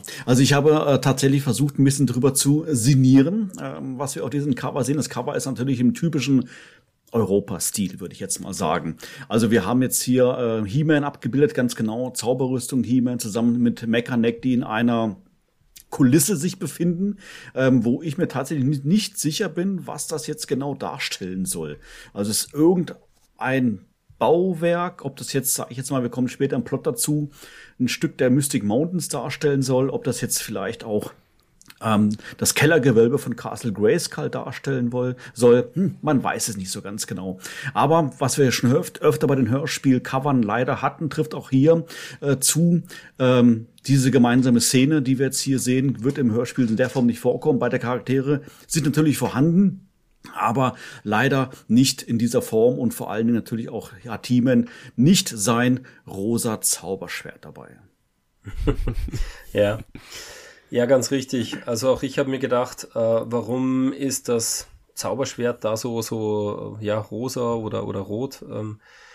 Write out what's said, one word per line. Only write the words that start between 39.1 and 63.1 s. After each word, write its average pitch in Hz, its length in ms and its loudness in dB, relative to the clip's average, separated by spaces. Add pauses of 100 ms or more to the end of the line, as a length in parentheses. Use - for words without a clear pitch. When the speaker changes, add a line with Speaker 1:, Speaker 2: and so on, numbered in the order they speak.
Speaker 1:
bei 139 80 2
den 123 140 2
Hörspiel-Covern 135 920 0
leider 113 400 -2
hatten, 139 280 -4
trifft - 260 -4
auch - 140 -12
hier, 151 360 4 (360)
äh, 139 160 0
zu. 170 460 2 (360)
Ähm, 120 480 4 (200)
diese 135 220 4
gemeinsame 120 520 6
Szene, 143 400 4
die 127 180 0
wir 135 60 2
jetzt 131 160 -2
hier 131 180 0
sehen, 127 420 0
wird 139 160 -2
im 123 140 2
Hörspiel 123 380 0
in 110 80 0
der 127 120 2
Form 123 180 0
nicht 117 120 0
vorkommen. 123 400 0
Beide 120 180 0
Charaktere 131 640 0 (260)
sind 147 180 -2
natürlich 151 320 2
vorhanden, 165 720 2 (440)
aber 135 420 0 (280)
leider 127 460 0 (180)
nicht 127 340 4
in - 160 -2
dieser 120 240 2
Form 120 380 4
und 120 140 0
vor - 180 -8
allen 110 160 0
Dingen 117 100 2
natürlich 113 320 -6
auch, 113 220 -12 (120)
ja, 113 220 -10
He-Man 120 440 4 (260)
nicht 160 320 6
sein 120 540 0 (260)
rosa 110 540 -4
Zauberschwert - 840 -8
dabei. 69 340 -20 (680)
Speaker 2:
<laughs> 101 120 -14 (1000)
Ja. 104 260 0 (920)
Ja, 120 160 2
ganz 127 240 2
richtig. 131 460 -4 (100)
Also 120 240 -2
auch 120 120 0
ich 135 160 -6
habe 135 100 0
mir 131 100 -4
gedacht, 123 460 -2 (100)
äh, - 40 -4
warum 120 960 0